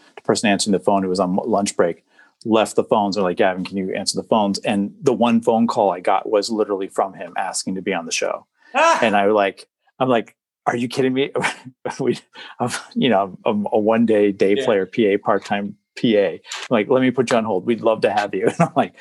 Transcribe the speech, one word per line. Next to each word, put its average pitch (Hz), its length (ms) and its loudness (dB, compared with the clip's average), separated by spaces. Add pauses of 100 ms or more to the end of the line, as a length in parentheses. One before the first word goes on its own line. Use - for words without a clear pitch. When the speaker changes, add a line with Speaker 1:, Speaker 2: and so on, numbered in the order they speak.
(160)
Speaker 1:
the - 60 -20
person 107 280 0
answering 98 220 0
the 90 80 2
phone 98 220 0
who 95 60 -4
was 92 120 -2
on 90 160 0
lunch 104 400 -2
break 87 280 0 (400)
left 107 320 2
the 107 80 0
phones. 101 320 0
They're 101 80 0
like, 90 120 0
"Gavin, 92 280 0
can 92 120 -10
you 95 180 -4
answer - 260 -6
the - 60 -10
phones?" 101 340 0
And 101 420 -2
the 135 100 4
one 117 300 2
phone 117 240 2
call 107 240 2
I 90 100 -4
got 98 300 0
was 104 180 2
literally 101 400 -2
from 98 260 -4
him 87 220 -14
asking 95 380 -6
to 92 80 -8
be 98 100 -4
on 82 140 -4
the 82 60 -8
show. - 340 -6 (280)
Speaker 2:
Ah! 320 280 2
Speaker 1:
And 110 140 2
I, 101 100 4
like, 101 420 0 (300)
I'm 131 100 0
like, 117 280 0 (300)
"Are 120 100 -2
you 120 120 -4
kidding 131 240 0
me?" 135 200 -2 (320)
<laughs> - 360 -12
We, 123 180 0 (400)
I'm, 120 120 -2 (240)
you 147 160 2
know, 98 340 0
I'm 104 280 0
a 113 60 2
one-day 107 540 4
day 101 240 2
Speaker 2:
Yeah. 131 80 0
Speaker 1:
player, 98 220 2
P 110 200 0
A, 101 120 2
part-time 101 580 -2 (200)
P 113 200 2
A. 95 240 0 (300)
Like, 107 180 0
"Let 131 140 2
me 131 80 2
put 123 200 0
you 123 60 2
on 110 80 0
hold. 95 220 -2
We'd 117 160 -2
love 113 200 2
to 113 100 2
have 101 220 -2
you." 95 120 0
<laughs> - 120 -2
And - 20 2
I'm 160 140 0
like, 117 260 -2